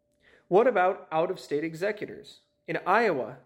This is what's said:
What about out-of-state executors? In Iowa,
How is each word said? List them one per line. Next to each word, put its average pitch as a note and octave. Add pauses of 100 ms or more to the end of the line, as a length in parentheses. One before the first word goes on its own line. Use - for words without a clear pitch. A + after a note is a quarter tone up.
(480)
What G#3
about G3
out-of-state D#3+
executors? E3 (280)
In E3
Iowa, E3+